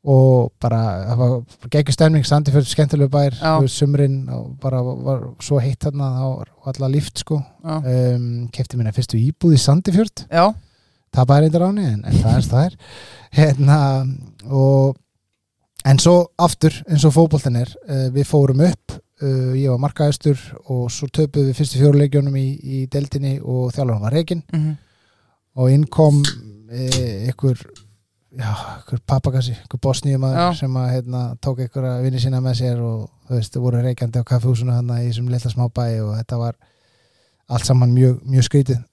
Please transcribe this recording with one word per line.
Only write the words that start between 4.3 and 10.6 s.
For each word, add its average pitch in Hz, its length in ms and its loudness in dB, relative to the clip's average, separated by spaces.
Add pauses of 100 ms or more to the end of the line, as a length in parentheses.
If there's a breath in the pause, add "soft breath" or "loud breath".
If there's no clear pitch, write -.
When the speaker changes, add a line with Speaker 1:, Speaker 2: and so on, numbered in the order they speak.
Speaker 1:
bara 127 220 -2
var, 127 140 -4
var 127 280 -4 (160)
svo 143 200 0
heitt 123 200 -2
þarna, 139 300 -4
það 131 200 -4
var, 113 260 -10
var 131 180 -10
alla 131 160 -4
líft, 147 280 -2
sko. 151 220 -4 (180)
Speaker 2:
Já. 160 240 -8
Speaker 1:
Ehm, 123 460 0 (240)
keypti - 260 -6
mína 110 160 -2
fyrstu - 260 -2
íbúð 151 380 2
í - 40 4
Sandefjörð. 185 680 0
Speaker 2:
Já. 170 180 2 (680)